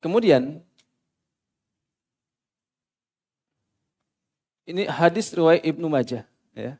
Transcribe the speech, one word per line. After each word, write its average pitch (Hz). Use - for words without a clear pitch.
Kemudian 165
ini 196
hadis 165
riwayat 165
Ibnu 160
Majah, 123
ya. 120